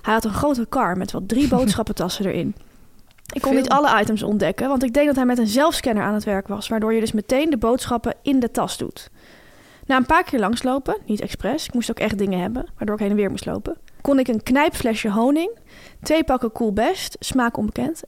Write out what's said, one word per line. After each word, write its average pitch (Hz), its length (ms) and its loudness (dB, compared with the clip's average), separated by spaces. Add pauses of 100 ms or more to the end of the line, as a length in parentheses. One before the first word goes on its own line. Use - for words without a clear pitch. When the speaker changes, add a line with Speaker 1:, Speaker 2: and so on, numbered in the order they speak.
Speaker 1:
Hij 214 120 0
had 226 120 2
een 208 80 -2
grote 247 360 0
kar 180 280 0
met 190 140 -4
wel 190 140 -6
drie 262 260 2
Speaker 2:
<laughs> - 40 6
Speaker 1:
boodschappentassen 202 680 0
erin. 160 300 -2 (760)
Ik 269 80 -6
kon 269 100 2
Speaker 2:
Veel. 269 100 4
Speaker 1:
niet 254 100 0
alle 269 300 4
items 214 220 0
ontdekken, 196 440 0
want 269 160 0
ik 240 100 0
denk 294 140 4
dat 285 80 2
hij 254 100 2
met 247 120 4
een 233 100 2
zelfscanner 240 560 2
aan 208 100 0
het 208 100 -2
werk 196 240 -2
was, 208 200 -6
waardoor 226 260 0
je 226 60 2
dus 226 120 0
meteen 254 380 0
de 269 80 2
boodschappen 233 640 0
in 277 180 2
de 233 120 0
tas - 260 -4
doet. - 320 -10 (760)
Na 269 120 2
een 254 80 2
paar 339 180 4
keer 269 160 -2
langslopen, 254 680 0
niet 208 160 -2
expres, 240 440 -4
ik - 80 -8
moest 233 160 -2
ook 233 100 -6
echt 214 180 -2
dingen 196 220 0
hebben, 220 260 -4 (120)
waardoor 208 180 -2
ik 214 60 -6
heen 202 80 0
en 202 60 2
weer 202 140 2
moest 196 160 -8
lopen, 214 320 -6 (240)
kon 277 180 4
ik 254 80 2
een 220 160 -2
knijpflesje 254 680 2
honing, 285 380 2 (520)
twee 311 220 2
pakken 247 280 0
Cool 220 220 -2
Best, 254 460 -2
smaak 240 380 -2
onbekend, 247 500 -4